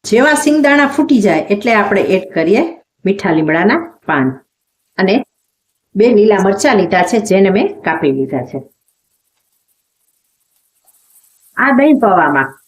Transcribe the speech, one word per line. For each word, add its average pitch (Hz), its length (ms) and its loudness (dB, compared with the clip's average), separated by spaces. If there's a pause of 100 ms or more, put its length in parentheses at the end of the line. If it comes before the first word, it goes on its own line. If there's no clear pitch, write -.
જેવા 269 380 2
સિંગદાણા 285 540 2
ફૂટી 285 320 2
જાય 156 260 -2
એટલે 220 280 0
આપણે 196 200 0 (140)
એડ 185 180 -4
કરીએ 185 300 0 (400)
મીઠા 190 320 -2
લીમડાના 165 440 0 (280)
પાન 139 200 -2 (720)
અને 190 160 0 (800)
બે 208 120 2 (100)
લીલા 202 280 2
મરચાં 202 340 0
લીધા 180 300 0
છે 240 100 0 (120)
જેને 196 260 2
મેં 330 100 0 (200)
કાપી 160 320 -2
લીધા 131 320 -6
છે. 139 80 -10 (3000)
આ 262 220 0
દહીં 285 260 4
પૌવામાં 147 440 0 (200)